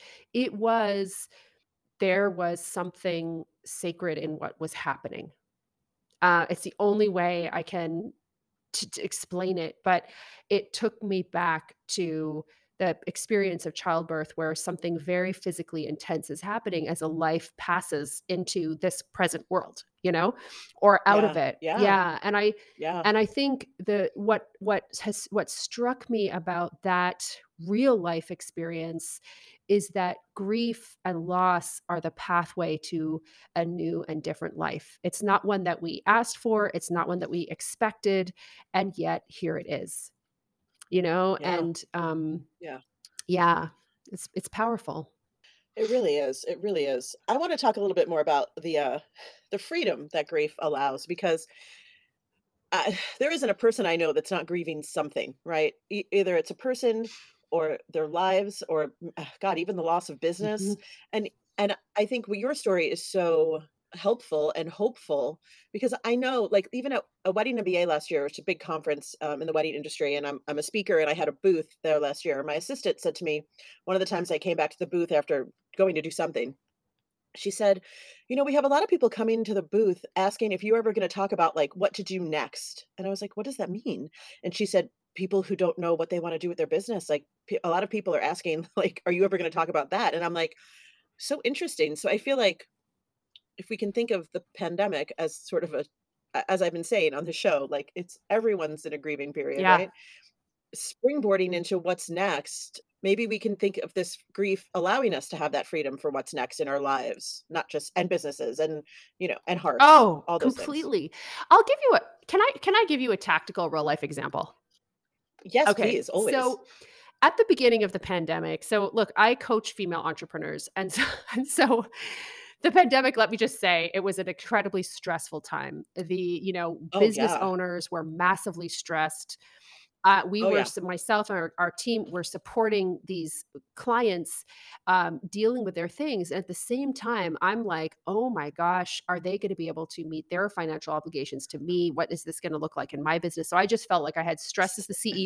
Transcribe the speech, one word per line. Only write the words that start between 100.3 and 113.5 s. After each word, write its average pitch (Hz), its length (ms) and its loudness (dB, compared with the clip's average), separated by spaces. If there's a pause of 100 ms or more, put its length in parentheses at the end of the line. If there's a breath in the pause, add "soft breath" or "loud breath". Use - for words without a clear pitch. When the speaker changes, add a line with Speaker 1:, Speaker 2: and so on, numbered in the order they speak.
Speaker 2:
Springboarding 196 800 2
into 175 240 0
what's 175 320 -2
next, 170 720 -4 (240)
maybe 208 240 2
we 208 120 -2
can 208 180 -2
think 196 220 0
of - 140 -8
this 180 240 -4 (160)
grief 196 400 -2
allowing 202 400 2
us 139 160 -4
to - 60 -8
have 147 160 -2
that 139 160 -2
freedom 139 300 -4
for 151 140 -4
what's 135 220 -6
next 135 280 -4
in 143 80 -2
our 139 100 0
lives, 131 680 -4
not 165 200 -4
just, - 260 -6
and 180 120 0
businesses 151 520 -4
and, 156 240 -2 (360 loud breath)
you 185 80 -2
know, - 100 -4 (100)
and 175 120 -2
hearts, 151 220 2
Speaker 1:
Oh, 254 460 12
Speaker 2:
all 170 120 2
those 254 160 4
things. - 100 -10
Speaker 1:
completely. 277 460 -2 (400 loud breath)
I'll 403 120 12
give 539 200 2
you 508 140 8
a, - 40 0 (260)
can 370 140 4
I, 480 100 6 (100)
can 392 120 4
I 427 140 8
give 294 140 2
you 247 100 2
a 190 60 2
tactical 175 520 0